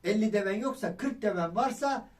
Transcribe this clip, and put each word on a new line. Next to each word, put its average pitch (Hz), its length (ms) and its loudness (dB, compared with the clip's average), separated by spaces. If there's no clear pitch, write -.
elli 214 280 2
deven 202 260 2
yoksa, 226 380 -4
kırk 269 260 -4
deven 175 340 0
varsa 269 520 0